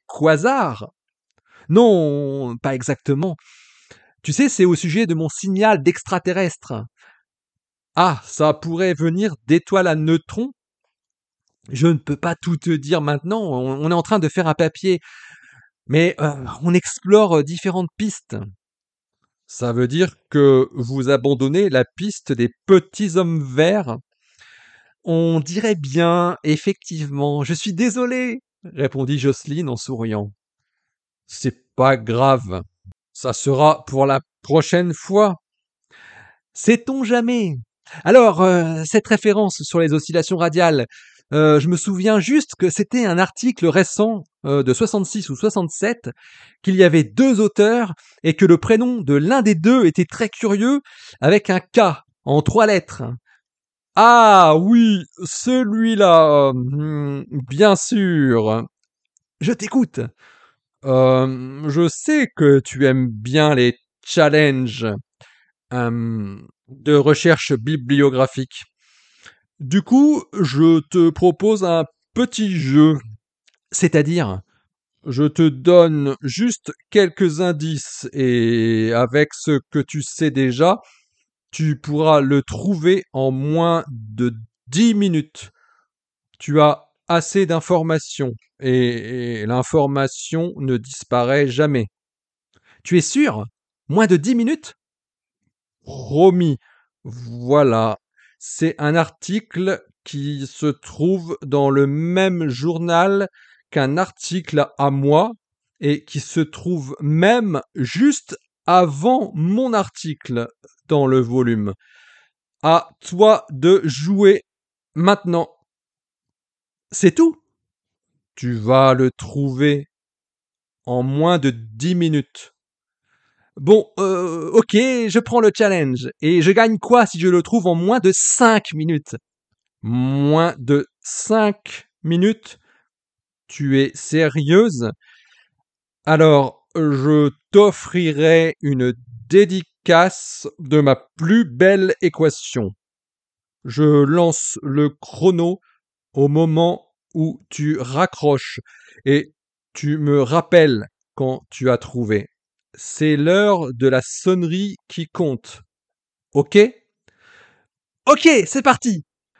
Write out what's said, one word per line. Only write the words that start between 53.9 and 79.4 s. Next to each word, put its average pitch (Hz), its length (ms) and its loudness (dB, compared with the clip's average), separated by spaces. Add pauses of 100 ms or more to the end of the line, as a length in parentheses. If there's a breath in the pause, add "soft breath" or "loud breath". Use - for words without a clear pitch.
Ah 208 600 8
oui, 208 460 2 (220)
celui-là, 202 1300 2
hmm, 143 720 -6 (240)
bien 190 260 4
sûr. 131 880 0 (800)
Je 165 100 -2
t'écoute. 208 480 -6 (840 soft breath)
Euh, 131 800 0
je 160 220 0
sais 302 480 -2
que 139 240 6
tu 131 240 -2
aimes 131 240 2
bien 131 440 0
les 123 220 2 (300)
challenges, 135 800 0 (840 soft breath)
euh, 113 640 -6 (320)
de 139 260 0
recherche 151 560 2
bibliographique. 131 1120 -2 (960 soft breath)
Du 156 220 -2
coup, 285 500 4
je 165 480 2
te 165 300 2
propose 190 560 0
un 165 180 0 (300)
petit 214 440 -2
jeu. 147 400 4 (760)
C'est-à-dire, 151 640 0 (680)
je 135 200 -2
te 156 240 2
donne 151 720 4
juste 170 500 -6 (200)
quelques 175 500 0
indices 160 720 -6
et 117 800 0
avec 123 400 -2
ce 147 260 -2 (120)